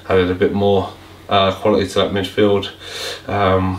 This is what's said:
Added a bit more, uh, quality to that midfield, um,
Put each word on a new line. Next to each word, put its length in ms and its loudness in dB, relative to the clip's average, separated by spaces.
Added 220 2
a 60 -2
bit 180 0
more, 400 2
uh, 220 2
quality 360 0
to 120 -4
that 120 0
midfield, 600 0
um, 500 0